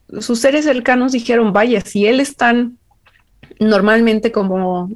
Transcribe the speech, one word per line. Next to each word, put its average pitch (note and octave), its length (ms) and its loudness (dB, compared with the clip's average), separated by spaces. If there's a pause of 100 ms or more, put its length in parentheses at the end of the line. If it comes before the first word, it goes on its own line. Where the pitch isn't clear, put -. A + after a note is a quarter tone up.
(220)
sus A#3 180 -4
seres C#4+ 240 2
cercanos B3+ 480 0
dijeron, A#3 400 0
"Vaya, G#3 300 2
si G3+ 260 -2
él C4 140 2
es C#4 160 -6
tan A#3+ 400 0 (840)
normalmente G#3+ 720 2
como F#3 640 -4